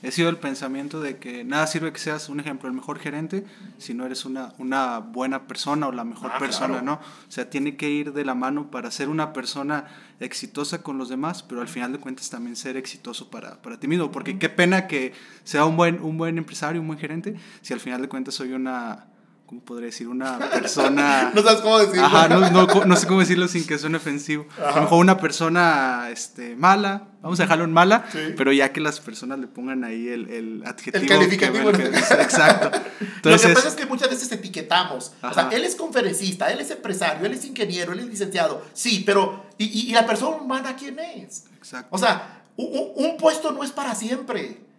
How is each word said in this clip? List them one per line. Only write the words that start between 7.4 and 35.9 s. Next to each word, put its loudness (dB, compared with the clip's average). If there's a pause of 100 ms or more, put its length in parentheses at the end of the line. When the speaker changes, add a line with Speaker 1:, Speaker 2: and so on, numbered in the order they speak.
Speaker 1:
tiene -4
que -4
ir -4
de -4
la -4
mano -4
para -10
ser -6
una -4
persona -6 (340)
exitosa -8
con -10
los -8
demás, -6
pero -10
al -10
final -8
de -8
cuentas -14
también -12
ser -10
exitoso -14
para, -18
para -16
ti -6
mismo, 0
porque -8
Speaker 2:
Ujú. -6
Speaker 1:
qué 0
pena 2
que -4 (300)
sea 2
un 2
buen, 4
un -6
buen -2
empresario, -6
un -6
buen -8
gerente, -8 (260)
si -8
al -6
final -8
de -6
cuentas -8
soy -8
una, -8 (400)
¿cómo -20
podría -12
decir? -10
Una -6
persona 2
Speaker 2:
<laughs> 0
No 6
sabes 6
cómo 4
decirlo. 4
Speaker 1:
Ajá, 8
no, 6
no, 8
co-, 6
no 8
sé 2
cómo 4
decirlo 4
sin -2
que -2
suene -4
ofensivo. -6 (100)
A -8
lo -2
Speaker 2:
Ajá. 4
Speaker 1:
mejor 6
una 8
persona, 2
este, -12
mala, 4 (120)
vamos -4
a 4
dejarlo 4
en -2
mala, 6
Speaker 2:
Sí. -8 (160)
Speaker 1:
pero 4
ya 4
que -4
las -2
personas -12
le -8
pongan -8
ahí -8
el, -8
el -10
adjetivo -4
Speaker 2:
El 0
calificativo, 6
Speaker 1:
que 4
Speaker 2:
¿no? 0
Speaker 1:
exacto. 6
Speaker 2:
<laughs> -6
Lo -
que -6 (120)
Speaker 1:
Entonces 8
Speaker 2:
pasa 6
es -2
que -6
muchas 0
veces -4
etiquetamos. -4
O -6
sea, 2
Speaker 1:
Ajá. -2
Speaker 2:
él 0
es -2
conferencista, -2